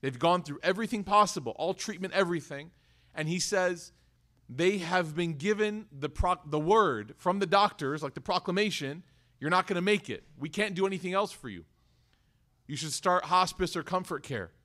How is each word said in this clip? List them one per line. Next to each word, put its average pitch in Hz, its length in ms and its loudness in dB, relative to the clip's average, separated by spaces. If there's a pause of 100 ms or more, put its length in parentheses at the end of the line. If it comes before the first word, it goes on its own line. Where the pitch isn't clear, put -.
They've 135 160 -4
gone 170 240 4
through 143 200 -10
everything 208 400 0
possible, 196 540 2
all 175 160 -2
treatment, 185 400 -6
everything." 170 600 -2 (420)
And 156 160 -2
he 175 100 0
says, 180 520 0 (540)
"They 170 300 2
have 175 380 0
been 170 240 -2
given 208 520 0
the 139 200 -6
pro-, 180 340 0
the 151 160 -2
word 156 560 4
from 185 220 0
the 196 80 0
doctors, 160 560 2
like 139 100 -6
the - 80 -10
proclamation, 180 840 -2 (340)
'You're 139 100 -4
not 185 180 4
gonna 175 140 -2
make 196 300 0
it. 95 140 -8 (120)
We 151 140 -8
can't 202 240 -2
do 190 120 0
anything 185 280 -4
else 196 180 0
for - 160 -14
you. 87 160 -12 (1000)
You 147 100 -8
should 147 160 -6
start 180 320 2
hospice 180 500 2
or 165 80 -4
comfort 175 400 -4
care.'" 101 300 -8 (120)